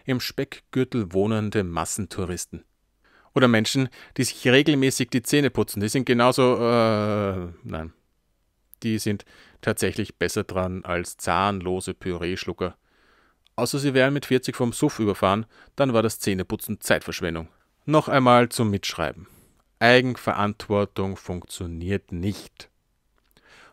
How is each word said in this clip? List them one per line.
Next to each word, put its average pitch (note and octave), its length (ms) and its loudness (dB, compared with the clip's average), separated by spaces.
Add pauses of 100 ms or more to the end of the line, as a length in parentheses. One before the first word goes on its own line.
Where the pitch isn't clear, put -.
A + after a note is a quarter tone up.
im B2+ 140 -2
Speckgürtel B2+ 920 -4
wohnende G#2+ 500 0
Massentouristen. E2+ 1000 -6 (720)
Oder B2+ 120 6
Menschen, A#2+ 420 2 (280)
die C3+ 60 -2
sich - 240 -6
regelmäßig C3+ 640 4
die B2+ 100 0
Zähne C#3+ 300 2
putzen, - 280 -2
die G#2 80 0
sind B2+ 180 -2
genauso, B2 520 4
äh, G#2+ 880 2 (160)
nein. D#2+ 300 -10 (880)
Die A2 160 -2
sind G#2 260 -4 (380)
tatsächlich G#2 540 -2
besser E2+ 280 -2
dran F#2 400 -4
als F2 340 -6
zahnlose F#2 760 -2
Püreeschlucker. F2 840 -6 (800)
Außer A#2+ 220 -2
sie C#3 160 0
wären C3 220 4
mit C#3 100 -4
vierzig B2+ 300 0
vom A#2+ 180 0
Suff - 260 0
überfahren, G2+ 460 2 (300)
dann C3+ 180 0
war A2+ 80 4
das G#2+ 180 -2
Zähneputzen G2+ 640 -4
Zeitverschwendung. E2 680 -2 (360)
Noch D3 220 2
einmal B2 400 6
zum A#2 220 0
Mitschreiben. F2 580 -4 (520)
Eigenverantwortung G#2 1400 2
funktioniert F2+ 960 -8
nicht. - 560 -8 (1040)